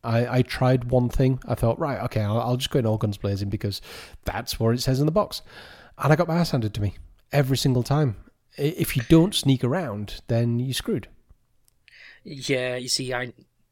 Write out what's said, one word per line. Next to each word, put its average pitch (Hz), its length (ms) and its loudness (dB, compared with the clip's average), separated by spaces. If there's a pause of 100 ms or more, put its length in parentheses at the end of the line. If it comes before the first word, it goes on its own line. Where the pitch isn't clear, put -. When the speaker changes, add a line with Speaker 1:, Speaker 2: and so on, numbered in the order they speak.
Speaker 1:
I, 120 340 2
I 127 60 4
tried 127 480 0
one 123 180 2
thing. 131 380 2
I 117 80 -2
thought, 117 240 0
"Right, 139 240 -4
okay, 110 180 -2
I'll, 104 180 0
I'll 123 180 0
just 131 120 -4
go - 100 0
in 117 60 0
all 110 120 2
guns 107 200 -2
blazing 101 320 -2
because 101 320 -4 (420)
that's - 360 -6
what 113 160 4
it 131 60 -4
says 131 180 2
in 151 80 2
the 160 40 2
box." 196 300 -2 (560)
And 143 160 4
I - 20 8
got 165 120 2
my 165 100 0
ass 170 140 2
handed 110 240 -2
to 104 60 -2
me 101 140 -2 (360)
every 135 260 2
single 123 240 2
time. 139 360 0 (400)
I, 151 40 -6 (160)
if - 180 -2
you 127 140 2
don't 160 240 6
sneak 135 300 2
around, 120 640 -4
then 117 320 0
you're 131 160 -4
screwed. - 320 -4 (1160)
Speaker 2:
Yeah, 127 520 -4
you 127 120 -8
see, 127 280 -4
I 123 180 -4 (380)